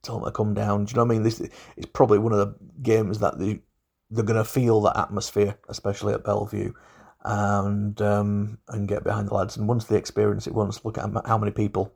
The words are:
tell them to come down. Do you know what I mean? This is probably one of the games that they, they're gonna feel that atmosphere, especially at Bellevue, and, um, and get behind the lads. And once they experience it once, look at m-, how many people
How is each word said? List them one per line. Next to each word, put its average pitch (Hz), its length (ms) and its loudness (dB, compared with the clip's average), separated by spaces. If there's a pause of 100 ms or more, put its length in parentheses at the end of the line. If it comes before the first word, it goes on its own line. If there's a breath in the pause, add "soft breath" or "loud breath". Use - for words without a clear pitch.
tell 117 140 -10
them - 80 -6
to 104 80 -4
come 107 220 0
down. 104 300 0
Do 104 60 -8
you 127 60 -2
know 120 80 6
what 120 80 2
I - 20 4
mean? 110 80 2
This 110 180 0
is - 520 -12
probably 104 260 6
one 110 140 0
of 104 60 4
the 101 160 0 (280)
games 110 380 2
that 98 180 0
they, 101 240 -4 (480)
they're 110 140 0
gonna 110 200 2
feel 113 380 4
that - 160 4
atmosphere, 101 580 -2 (120)
especially 104 460 -4
at 104 100 -6
Bellevue, 104 480 -2 (540 loud breath)
and, 101 720 0
um, 104 580 0 (100)
and 104 200 -4
get - 160 -2
behind 104 240 -2
the - 60 -4
lads. 95 220 -2
And 107 120 -2
once 117 160 0
they 107 140 2
experience 104 480 0
it - 80 -8
once, 107 300 -2
look 107 120 -6
at - 80 -8
m-, 107 220 -4
how 110 100 2
many 104 160 0
people 101 440 -2